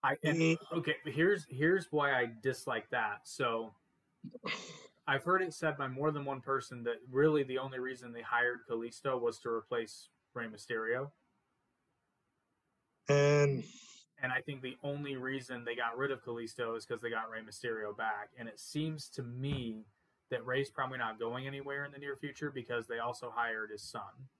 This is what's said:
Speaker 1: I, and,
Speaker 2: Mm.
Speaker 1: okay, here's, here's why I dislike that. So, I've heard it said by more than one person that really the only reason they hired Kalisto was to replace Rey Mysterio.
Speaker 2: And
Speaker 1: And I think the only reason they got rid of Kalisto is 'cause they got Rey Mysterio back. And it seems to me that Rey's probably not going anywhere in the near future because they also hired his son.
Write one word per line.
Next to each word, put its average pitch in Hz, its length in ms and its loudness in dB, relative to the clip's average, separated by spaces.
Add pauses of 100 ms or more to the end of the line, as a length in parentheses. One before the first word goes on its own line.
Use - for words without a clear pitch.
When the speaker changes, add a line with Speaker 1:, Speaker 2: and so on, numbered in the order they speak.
Speaker 1:
I, 139 220 2
and, 156 140 6
Speaker 2:
Mm. 165 200 6 (200)
Speaker 1:
okay, 156 180 0 (100)
here's, 165 440 4
here's 165 420 4
why 143 220 4
I 123 120 4 (160)
dislike 123 480 -2
that. 107 380 0
So, 113 460 0 (1300)
I've 135 160 2
heard 185 180 4
it 175 120 -2
said 151 240 0
by 139 100 -2
more 139 240 0
than 143 140 -4
one 135 160 -4
person 127 420 -2
that 117 120 0 (140)
really 147 340 6
the 131 140 -2
only 131 220 -4
reason 123 340 -6
they 117 80 -10
hired 120 480 2
Kalisto 120 500 -2
was 117 200 0
to 120 100 -6
replace 113 600 -4 (240)
Rey 117 140 -4
Mysterio. 113 640 -2 (2000)
Speaker 2:
And 143 540 8 (580)
Speaker 1:
And 127 100 0
I 127 100 0
think 135 200 -8
the 127 220 -6
only 143 340 -4
reason 127 480 -4
they 120 100 -2
got 117 220 -2
rid 139 120 0
of 131 140 -4
Kalisto 117 540 -4
is 110 80 -8
'cause 113 160 -4
they 117 80 -2
got 113 200 -2
Rey 110 120 -8
Mysterio 110 540 -4
back. 107 420 -2
And 120 100 -8
it 107 100 -12
seems 156 540 -4
to 139 120 -8
me 120 640 -4 (440)
that 120 160 -2
Rey's 135 260 0
probably 131 260 -2
not 110 220 -2
going 120 260 -2
anywhere 139 380 -6
in 143 80 -8
the 139 60 -16
near 143 180 -6
future 143 340 -6
because 120 380 -4
they 117 120 -4
also 120 300 -4
hired 113 420 -2
his 104 120 -10
son. 110 460 -12 (100)